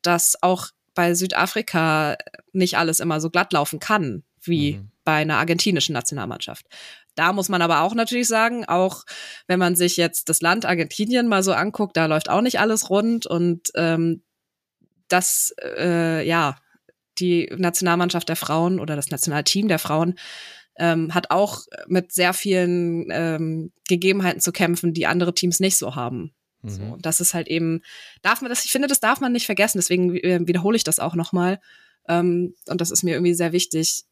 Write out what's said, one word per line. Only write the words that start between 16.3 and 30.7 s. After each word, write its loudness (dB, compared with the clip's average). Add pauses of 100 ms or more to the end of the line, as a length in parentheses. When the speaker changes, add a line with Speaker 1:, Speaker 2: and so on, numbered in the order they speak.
Speaker 1:
die 0
Nationalmannschaft 0
der -2
Frauen 0
oder -4
das -6
Nationalteam 0
der 2
Frauen, 0 (600)
ähm, 0
hat -2
auch 0 (260)
mit 2
sehr 2
vielen, 0
ähm, -2 (160)
Gegebenheiten 2
zu 0
kämpfen, 0
die 0
andere 2
Teams 0
nicht 2
so -4
haben. -6 (300)
Speaker 2:
Mhm. -10
Speaker 1:
So, -10
und -10
das 0
ist 0
halt -4
eben, 0 (420)
darf 2
man -6
das, -4
ich -4
finde, 0
das 2
darf 2
man 0
nicht 0
vergessen, 0
deswegen, 2
äh, 2
wiederhole 2